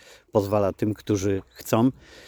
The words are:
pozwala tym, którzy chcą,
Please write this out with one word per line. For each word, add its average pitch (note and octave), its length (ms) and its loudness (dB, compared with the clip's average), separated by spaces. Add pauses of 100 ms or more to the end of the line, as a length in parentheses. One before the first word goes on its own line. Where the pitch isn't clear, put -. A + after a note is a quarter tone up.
(320)
pozwala G2+ 420 0
tym, G#2+ 200 -2
którzy G2 560 -2
chcą, A#2 400 0 (380)